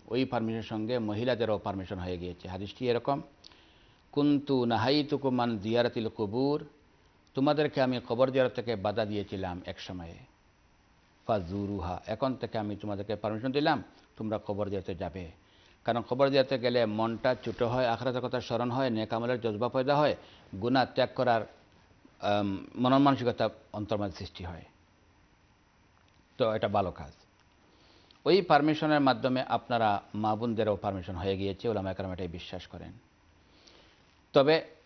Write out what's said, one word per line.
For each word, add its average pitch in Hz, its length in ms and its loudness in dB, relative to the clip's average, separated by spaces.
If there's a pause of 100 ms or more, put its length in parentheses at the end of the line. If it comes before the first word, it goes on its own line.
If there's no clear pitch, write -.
ওই 127 160 0
পারমিশনের 113 380 -2
সঙ্গে 110 360 -4
মহিলাদেরও 110 600 0
permission 95 400 -6
হয়ে 90 200 -6
গিয়েছে। 87 300 -10
হাদিসটি 98 400 -6
এরকম, 120 340 0 (920)
"কুনতু 143 520 2
নাহাইতুকুম 127 760 2
আন 120 180 0
জিয়ারাতিল 117 500 0
কুবুর", 131 560 -2 (680)
তোমাদেরকে 147 480 2
আমি 127 260 2
কবর 127 220 4
জিয়ারত 127 240 2
থেকে 113 220 -4
বাধা 104 280 0
দিয়েছিলাম 95 640 -4
এক 90 140 -10
সময়ে, 87 340 -12 (1120)
"ফাজুরুহা", 98 800 -2
এখন 127 280 -2
থেকে 117 240 -6
আমি 104 180 -4
তোমাদেরকে 104 400 -6
permission 110 360 -4
দিলাম, 147 300 0 (340)
তোমরা 110 300 -4
কবর 101 220 -4
জিয়ারতে 98 260 -6
যাবে। 87 360 -8 (540)
কারণ 117 180 0
কবর 135 280 2
জিয়ারতে 135 280 2
গেলে 120 280 2
মনটা 110 580 0
ছোট 117 180 -2
হয়, 123 240 2
আখিরাতের 120 340 -2
কথা 123 200 -4
স্মরণ 120 300 -2
হয়, 131 200 0
নেক 110 220 -2
আমলের 120 280 -2
জজবা 110 280 0
পয়দা 131 280 2
হয়, 147 200 4 (440)
গুনাহ 123 240 4
ত্যাগ 123 300 0
করার, 120 280 2 (800)
আম, 101 540 0
মনন 127 240 4
মানসিকতা 123 500 4 (240)
অন্তর 107 240 -2
মাঝে 101 200 -4
সৃষ্টি - 280 -14
হয়। 87 200 -12 (1700)
তো 113 140 4
এটা 110 160 0
ভালো 101 220 2
কাজ। 71 220 -14 (1120)
ওই 180 180 6
পারমিশনের 151 580 4
মাধ্যমে 127 420 2
আপনারা 113 600 0 (120)
মা 107 220 0
বোনদেরও 107 400 0
permission 95 400 -4
হয়ে 98 200 0
গিয়েছে, 98 320 -4
উলামায়ে 95 260 -2
কেরাম 92 180 -6
এটাই 90 160 -6
বিশ্বাস 87 380 -12
করেন। 85 260 -16 (1400)
তবে 151 320 6 (220)